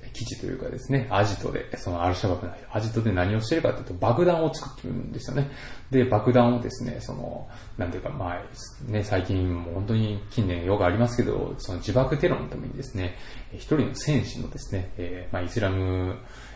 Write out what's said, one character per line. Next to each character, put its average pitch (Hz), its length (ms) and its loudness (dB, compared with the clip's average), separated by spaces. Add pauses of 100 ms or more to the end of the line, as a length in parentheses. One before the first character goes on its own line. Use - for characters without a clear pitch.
(120)
基 - 140 -6
地 - 160 -8
と - 60 -6
い - 60 -4
う - 60 -8
か - 100 -6
で - 100 -6
す - 120 -4
ね、 120 180 2
ア 101 140 4
ジ 104 140 2
ト - 120 -4
で、 - 280 -4
そ - 140 -4
の 85 120 0
ア 90 60 4
ル 90 60 2
シ - 100 0
ャ 98 40 4
バ 90 60 4
ブ - 100 -4
の 87 80 -8 (200)
ア 107 80 0
ジ 113 100 -2
ト 117 100 2
で 110 120 4
何 90 220 4
を 113 40 2
し - 80 -2
て 165 80 2
る 165 60 4
か 123 100 4
と - 80 -6
い - 40 -6
う - 20 -10
と、 - 80 -6
爆 120 320 4
弾 165 180 6
を 151 100 2
作 - 260 -10
っ - 20 -16
て - 80 -8
る - 40 -2
ん - 200 -4
で 117 80 -6
す - 100 -8
よ 135 60 -2
ね。 139 120 2 (400)
で、 131 140 6
爆 107 300 4
弾 120 240 8
を 117 40 -2
で 113 100 -4
す - 120 -6
ね、 117 160 -4
そ - 140 -8
の、 - 340 -8 (300)
な 87 100 -2
ん - 20 -4
て 92 80 -6
い - 40 -6
う - 20 -8
か、 - 60 -6
ま 87 240 -4
あ、 - 580 -10
ね、 104 140 0
最 95 180 2
近 90 400 0
も 85 80 -6
う - 40 -6
本 95 120 -2
当 113 80 2
に 104 340 2
近 110 160 2
年 87 200 0
よ 98 120 4
く 101 60 4
あ 90 60 6
り 92 80 4
ま 117 100 6
す - 80 -4
け 117 80 4
ど、 92 340 0
そ - 140 -6
の 90 60 -2
自 95 160 -2
爆 139 240 4
テ 175 100 4
ロ 160 100 2
の - 120 -6
た - 80 -8
め 113 100 -8
に - 60 -8
で - 100 -8
す - 120 -10
ね、 92 200 -4 (380)
一 - 80 -12
人 - 160 2
の 101 180 0
戦 147 300 2
士 - 160 -8
の - 80 -6
で - 100 -10
す - 160 -6
ね、 92 220 -2
え 90 340 -6
ー、 - 20 -2
ま 92 60 -2
あ、 - 20 -2
イ 87 60 -2
ス 107 140 -2
ラ 98 80 2
ム、 92 480 0 (380)